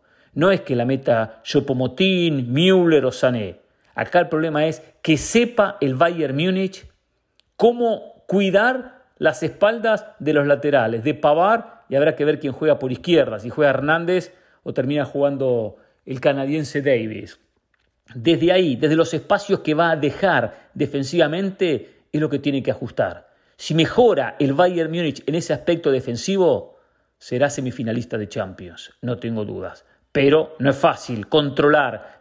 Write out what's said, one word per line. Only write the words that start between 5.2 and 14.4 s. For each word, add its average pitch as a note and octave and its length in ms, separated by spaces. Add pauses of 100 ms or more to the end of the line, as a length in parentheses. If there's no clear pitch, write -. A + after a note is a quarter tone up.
el C3+ 140
Bayern D#3 400
Múnich F#3 500 (720)
cómo A#3 720
cuidar G3+ 760 (160)
las G3+ 260
espaldas G#3+ 640 (140)
de D3 140
los C#3+ 140
laterales, C3+ 560
de D3 100
Pavard, F#3 520 (240)
y C3 60
habrá D3+ 200
que C#3+ 100
ver D3+ 140
quién C3+ 140
juega D3 260
por C3 120
izquierda, B2 480
si A2+ 100
juega C#3+ 220
Hernández E3 640 (300)